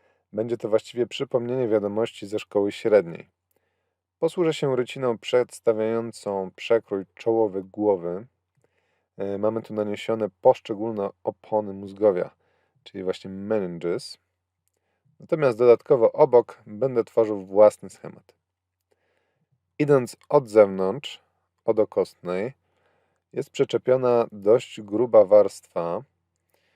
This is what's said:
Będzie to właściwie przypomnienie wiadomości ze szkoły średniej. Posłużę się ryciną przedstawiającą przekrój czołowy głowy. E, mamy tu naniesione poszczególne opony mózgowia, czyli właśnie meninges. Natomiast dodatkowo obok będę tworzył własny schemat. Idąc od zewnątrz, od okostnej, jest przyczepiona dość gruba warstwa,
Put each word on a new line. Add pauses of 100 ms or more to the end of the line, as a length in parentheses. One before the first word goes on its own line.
(320)
Będzie
to
właściwie
przypomnienie
wiadomości
ze
szkoły
średniej. (880)
Posłużę
się
ryciną
przedstawiającą
przekrój (100)
czołowy
głowy. (920)
E,
mamy
tu
naniesione (120)
poszczególne (140)
opony
mózgowia, (540)
czyli
właśnie
meninges. (1040)
Natomiast
dodatkowo
obok
będę
tworzył
własny
schemat. (1400)
Idąc (120)
od
zewnątrz, (420)
od
okostnej, (800)
jest
przyczepiona
dość
gruba
warstwa, (720)